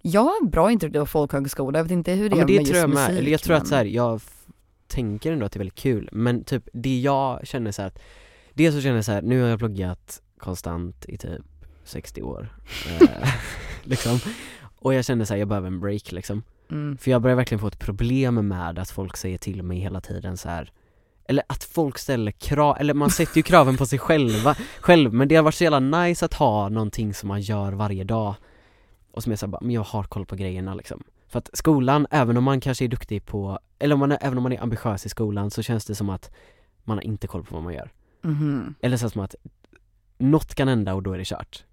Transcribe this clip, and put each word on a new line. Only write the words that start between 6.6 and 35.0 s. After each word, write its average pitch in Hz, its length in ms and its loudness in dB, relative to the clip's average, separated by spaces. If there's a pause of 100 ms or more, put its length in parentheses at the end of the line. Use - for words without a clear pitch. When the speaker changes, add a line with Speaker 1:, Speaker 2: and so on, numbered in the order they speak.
Speaker 2:
det 123 260 -2
jag 135 480 0
känner 113 240 -4
så 101 100 -8
här 95 80 -6
att, - 100 -16 (540)
det 156 180 4
så 147 100 0
känner 127 140 2
jag 110 100 0
så - 60 -2
här, 101 100 0
nu 123 200 2
har 120 80 2
jag 110 100 0
pluggat 95 640 -6 (160)
konstant 87 680 -8
i - 120 -14
typ - 240 -10 (420)
sextio - 380 -14
år. - 340 -10 (460)
Eh, - 280 6 (260)
<laughs> - 280 -12
liksom. 123 360 0 (600)
Och 131 140 2
jag 127 120 2
känner 117 200 0
så 101 80 -4
här, 101 60 0
jag 104 80 0
behöver 98 200 -2
en 92 120 -6
break, 101 320 -4
liksom. 101 320 -8 (280)
Speaker 1:
Mm. 147 260 -6
Speaker 2:
För 131 140 0
jag 123 100 4
börjar 127 140 4
verkligen 117 240 0
få 107 80 -4
ett - 120 -8
problem 117 680 0
med 87 320 -6
att 92 120 -8
folk 92 260 -8
säger 92 200 -6
till 92 260 -8
mig 90 160 -4
hela 92 220 -6
tiden 90 360 -10
så - 120 -12
här, 85 220 -10 (560)
eller 139 200 2
att - 160 -8
folk 151 340 -2
ställer 117 340 -2
krav, 147 480 0
eller 147 140 2
man 143 160 2
sätter - 280 2
ju 156 60 6
kraven 135 340 6
på 135 80 2
sig 131 140 -2
själva, 131 560 2 (120)
Speaker 1:
<laughs> - 120 -18
Speaker 2:
själv, 151 340 8
men 135 140 4
det 156 80 6
har 160 80 8
varit 156 120 4
så - 80 2
jävla 151 160 4
nice 170 460 2
att - 80 -2
ha 107 360 2
någonting 107 440 -2
som 101 140 -8
man 101 140 -4
gör 101 320 -2
varje 98 300 -4
dag 104 320 -2 (760)
och 113 120 -10
som 117 80 -2
är 104 40 0
så 101 100 -6
här, 101 60 -6
bara, - 100 -10
men 120 100 -2
jag 113 120 0
har 101 200 -6
koll 95 220 -8
på 98 100 -10
grejerna, 92 380 -6
liksom. - 300 -12 (240)
För - 120 -6
att - 140 -12
skolan, 143 580 4
även 123 260 4
om 123 60 4
man 135 180 2
kanske 131 240 -2
är 117 40 -2
duktig 110 360 -6
på, 98 340 -6 (200)
eller 147 140 2
om 139 60 4
man 139 120 2
är, 147 100 2
även 127 160 -2
om 123 60 0
man 127 100 0
är - 100 -6
ambitiös 110 420 -4